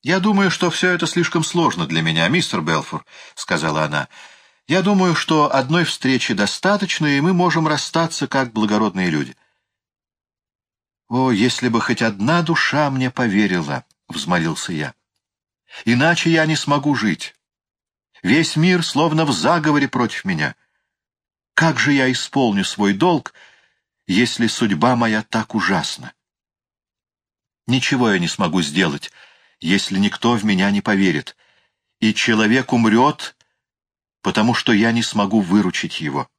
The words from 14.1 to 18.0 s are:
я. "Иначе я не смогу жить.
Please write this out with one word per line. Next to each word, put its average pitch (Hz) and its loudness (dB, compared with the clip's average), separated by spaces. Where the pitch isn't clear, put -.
я. 73 -6
"Иначе 151 2
я 160 4
не 156 0
смогу 143 0
жить. - -2